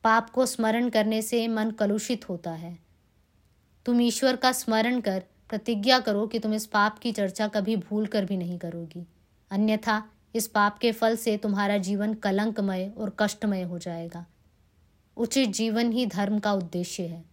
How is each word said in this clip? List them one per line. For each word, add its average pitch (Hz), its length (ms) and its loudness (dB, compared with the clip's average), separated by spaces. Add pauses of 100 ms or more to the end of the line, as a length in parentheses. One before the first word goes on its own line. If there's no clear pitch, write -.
पाप 226 260 4
को 254 160 2
स्मरण 233 420 2
करने 220 340 2
से 226 260 0
मन 220 220 0
कलुषित 214 580 -2
होता 175 220 -6
है। 170 280 -10 (1040)
तुम 240 160 4
ईश्वर 240 360 2
का 262 160 2
स्मरण 233 480 0
कर 190 220 -2 (260)
प्रतिज्ञा 220 500 2
करो 214 280 0
कि 226 120 -4
तुम 214 160 -2
इस 214 120 -4
पाप 214 320 2
की 233 140 -4
चर्चा 208 360 -2
कभी 214 280 0
भूल 208 300 -2
कर 202 180 0
भी 190 120 -2
नहीं 175 220 -4
करोगी, 170 480 -10 (440)
अन्यथा 214 600 0 (240)
इस 226 140 -2
पाप 208 300 4
के 233 140 2
फल 226 240 2
से 220 200 0
तुम्हारा 202 420 0
जीवन 202 360 -2
कलंकमय 202 840 -2
और 208 240 -6
कष्टमय 202 420 0
हो 175 160 -6
जाएगा। 170 480 -10 (920)
उचित 233 340 2
जीवन 226 420 0
ही 247 140 0
धर्म 202 320 0
का 208 140 0
उद्देश्य 180 500 -4
है। 165 300 -8